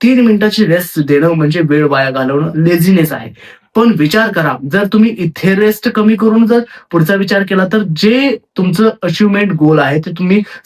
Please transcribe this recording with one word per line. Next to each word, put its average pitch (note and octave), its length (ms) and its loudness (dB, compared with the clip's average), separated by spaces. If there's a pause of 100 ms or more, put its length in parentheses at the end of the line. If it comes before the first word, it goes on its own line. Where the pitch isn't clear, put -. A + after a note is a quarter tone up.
तीन B3 220 4
मिनिटाची G#3+ 400 2
रेस्ट E3+ 340 -2
देणं C#3+ 340 2
म्हणजे D#3+ 360 0
वेळ D3 160 2
वाया C3+ 240 0
घालवणं, C3+ 460 -2
लेझीनेस E3 560 2
आहे, - 220 -12 (420)
पण A#3 220 4
विचार G#3+ 340 0
करा, D#3 240 -2 (160)
जर G3 220 0
तुम्ही A3 240 4
इथे F#3 380 -2
रेस्ट G#3+ 340 -2
कमी G#3+ 260 0
करून A3 300 2
जर A#3 140 2 (320)
पुढचा E3+ 240 0
विचार G3 280 -2
केला, F#3+ 300 -2
तर G#3+ 100 0 (140)
जे B3 400 0 (200)
तुमचं F#3 320 0 (120)
अचिव्हमेंट G3+ 520 0
गोल D#3 260 2
आहे, C#3+ 200 -2
ते E3+ 120 -8
तुम्ही F#3 300 0 (240)